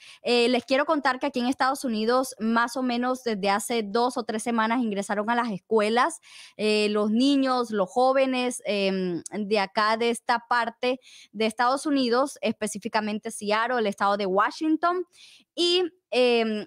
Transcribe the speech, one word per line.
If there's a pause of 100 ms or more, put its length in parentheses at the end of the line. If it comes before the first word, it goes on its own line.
(220)
Eh,
les
quiero
contar
que
aquí
en
Estados
Unidos,
más
o
menos
desde
hace
dos
o
tres
semanas,
ingresaron
a
las
escuelas, (360)
eh,
los
niños,
los
jóvenes,
em,
de
acá,
de
esta
parte (320)
de
Estados
Unidos,
específicamente
Seattle,
el
estado
de
Washington. (500)
Y, (260)
em,